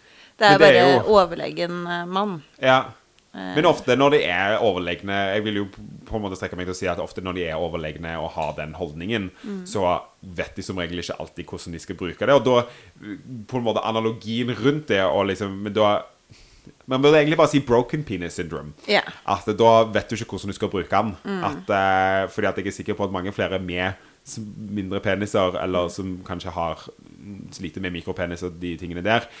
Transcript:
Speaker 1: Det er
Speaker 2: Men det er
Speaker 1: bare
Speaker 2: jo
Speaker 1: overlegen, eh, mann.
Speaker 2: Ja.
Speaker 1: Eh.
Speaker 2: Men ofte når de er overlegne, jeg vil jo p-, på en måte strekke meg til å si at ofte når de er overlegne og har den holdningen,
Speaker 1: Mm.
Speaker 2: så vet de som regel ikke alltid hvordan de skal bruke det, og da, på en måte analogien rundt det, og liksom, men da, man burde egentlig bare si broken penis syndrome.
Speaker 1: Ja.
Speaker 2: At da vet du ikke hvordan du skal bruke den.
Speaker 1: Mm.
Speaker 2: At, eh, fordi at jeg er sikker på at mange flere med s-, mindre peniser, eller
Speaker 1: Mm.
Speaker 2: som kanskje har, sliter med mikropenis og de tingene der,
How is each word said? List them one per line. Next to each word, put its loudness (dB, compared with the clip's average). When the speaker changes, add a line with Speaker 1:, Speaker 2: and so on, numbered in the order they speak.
Speaker 1:
Det 4
er 10
Speaker 2:
Men 8
det 12
er 10
Speaker 1:
bare 8
Speaker 2:
jo 4
Speaker 1:
overlegen, 0
eh, -6
mann. -4
Speaker 2:
Ja. 6
Speaker 1:
Eh. -10
Speaker 2:
Men 2
ofte 4
når 4
de 4
er 0
overlegne, 0
jeg 0
vil -2
jo -2
p-, -14
på -8
en -4
måte -6
strekke -8
meg -6
til -6
å -6
si -6
at -2
ofte -8
når -6
de -4
er -4
overlegne -6
og -6
har -4
den -8
holdningen, -6
Speaker 1:
Mm. -10
Speaker 2:
så 0
vet -10
de -10
som -8
regel -6
ikke -8
alltid -12
hvordan -12
de -10
skal -10
bruke -8
det, 2
og 6
da, 4
på -8
en -4
måte 0
analogien -2
rundt 0
det, 2
og 2
liksom, -4
men -6
da, 4
man 0
burde 8
egentlig 4
bare 6
si 4
broken 2
penis -6
syndrome. -8
Speaker 1:
Ja. 2
Speaker 2:
At -2
da 8
vet -2
du -4
ikke -8
hvordan -10
du -6
skal -4
bruke -4
den. 0
Speaker 1:
Mm. -6
Speaker 2:
At, -6
eh, 2
fordi -2
at -2
jeg -6
er -2
sikker -6
på -4
at -4
mange -4
flere -2
med -2
s-, -12
mindre -6
peniser, 0
eller 0
Speaker 1:
Mm. -6
Speaker 2:
som -8
kanskje -8
har, -4
sliter -12
med -6
mikropenis -6
og -8
de -6
tingene -10
der, 0